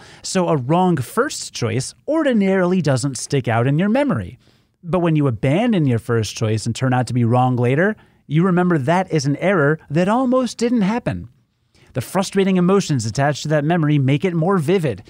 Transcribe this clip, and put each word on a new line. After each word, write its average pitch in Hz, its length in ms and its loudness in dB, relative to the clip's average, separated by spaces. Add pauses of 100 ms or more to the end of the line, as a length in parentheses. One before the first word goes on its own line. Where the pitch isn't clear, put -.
(220)
so 180 280 -2
a 165 60 2
wrong 165 420 2
first - 540 -6
choice 117 440 -6 (120)
ordinarily 196 720 2
doesn't 139 380 -2
stick 135 300 -4
out 117 180 2
in 143 140 0
your 202 100 0
memory. 220 480 -2 (460)
But 156 160 -2
when 170 160 2
you 147 100 2
abandon 156 600 0
your 120 100 2
first 113 400 -2
choice 110 300 -2
and 113 80 -4
turn 127 180 -2
out 123 140 0
to 117 80 -8
be 120 100 2
wrong 123 300 2
later, 139 400 0 (320)
you 156 160 2
remember 180 340 2
that 165 340 0
as 151 140 -2
an 139 120 0
error 156 420 0 (100)
that 170 180 0
almost 247 520 0
didn't 240 220 0
happen. 180 460 -2 (640)
The 127 80 -4
frustrating 190 560 0
emotions 175 500 2
attached 139 360 -2
to - 40 -8
that 151 180 0
memory 151 320 2
make 139 260 2
it 180 120 -2
more 175 240 2
vivid, 151 500 0